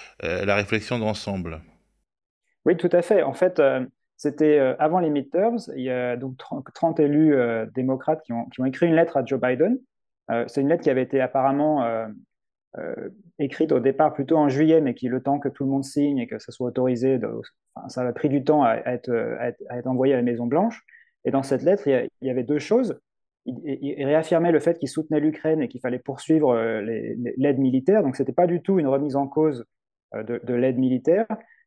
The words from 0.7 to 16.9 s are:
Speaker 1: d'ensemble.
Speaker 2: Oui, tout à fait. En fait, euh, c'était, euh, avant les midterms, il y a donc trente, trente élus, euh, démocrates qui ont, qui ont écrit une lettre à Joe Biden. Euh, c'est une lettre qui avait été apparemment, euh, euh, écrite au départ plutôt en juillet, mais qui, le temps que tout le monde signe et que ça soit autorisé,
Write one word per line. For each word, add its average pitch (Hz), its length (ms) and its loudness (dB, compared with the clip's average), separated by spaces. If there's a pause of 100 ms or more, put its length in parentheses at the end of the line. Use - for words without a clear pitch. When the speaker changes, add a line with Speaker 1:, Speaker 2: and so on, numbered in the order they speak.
Speaker 1:
d'ensemble. 98 640 -6 (1040)
Speaker 2:
Oui, 170 100 4
tout 175 160 -2
à 175 100 4
fait. 185 220 4
En 139 100 -4
fait, 180 280 2
euh, 131 240 2 (320)
c'était, 151 420 2
euh, 131 180 2
avant 156 220 2
les 165 100 0
midterms, 170 500 0 (180)
il 127 60 -6
y 131 60 -4
a 123 280 -2
donc 131 200 -10
trente, - 360 -12
trente 160 260 -2
élus, 147 340 6
euh, 117 400 2
démocrates 131 520 -2
qui 120 80 -8
ont, 117 140 -4
qui - 120 -18
ont 131 60 0
écrit 135 220 0
une 165 80 4
lettre 165 200 4
à 135 80 0
Joe 123 160 -2
Biden. 131 380 2 (540)
Euh, 117 160 0
c'est - 120 -4
une 139 80 2
lettre 170 160 2
qui 156 60 4
avait 127 140 2
été 131 180 0
apparemment, 135 640 2
euh, 113 220 -2 (720)
euh, - 320 -10 (300)
écrite 151 320 -2
au 131 80 2
départ 135 340 2
plutôt 143 220 0
en 151 140 4
juillet, 156 320 4
mais 127 140 -2
qui, 127 120 -8
le 123 140 -4
temps 139 180 -2
que 143 80 -6
tout 135 160 -6
le 131 60 -2
monde 139 160 -2
signe 143 320 -2
et 117 100 -4
que 107 120 -10
ça - 120 -18
soit 127 160 -6
autorisé, 127 500 0